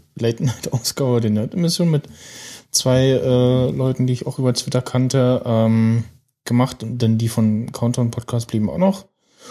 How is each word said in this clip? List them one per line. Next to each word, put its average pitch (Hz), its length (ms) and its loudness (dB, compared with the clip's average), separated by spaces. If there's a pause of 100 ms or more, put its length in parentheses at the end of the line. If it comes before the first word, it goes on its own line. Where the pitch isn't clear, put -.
(160)
Late-Night-Ausgabe 120 1040 -2
der 110 80 0
Nerd-Emission 165 600 0
mit 147 120 2 (680)
zwei, 131 360 2
äh, 127 640 2
Leuten, 131 360 -2
die 127 80 0
ich - 120 -6
auch - 120 -8
über 127 140 2
Twitter - 300 -2
kannte, 127 640 0
ähm, 113 580 2 (400)
gemacht. 123 380 0
Und 120 200 -8
dann 110 160 2
die 117 100 0
von 110 440 0
Countdown 120 380 -2
Podcast - 380 -6
blieben 107 220 -2
auch 67 80 -6
noch. 190 280 0 (440)